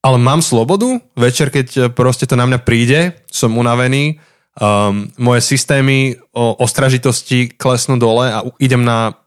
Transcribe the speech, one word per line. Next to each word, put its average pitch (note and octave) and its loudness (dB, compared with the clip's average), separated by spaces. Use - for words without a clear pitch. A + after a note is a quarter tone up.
ale C3 2
mám C3 2
slobodu? C3 0
Večer, B2 0
keď, C3 -2
e, - -4
proste B2+ -2
to B2+ -2
na B2 2
mňa B2+ 0
príde, A#2+ 0
som A2+ -2
unavený, B2+ 0
um, G#2 0
moje A#2+ 0
systémy C3+ 0
o-, A#2 -2
ostražitosti B2+ 0
klesnú B2+ -2
dole A#2 2
a A2+ -4
u-, B2+ -8
idem B2+ 2
na A2+ 0